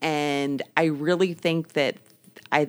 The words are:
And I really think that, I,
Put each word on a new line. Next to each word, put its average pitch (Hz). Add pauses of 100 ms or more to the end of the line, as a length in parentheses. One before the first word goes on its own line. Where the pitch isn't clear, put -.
And 143 (120)
I 165
really 165
think 165
that, 139 (540)
I, 147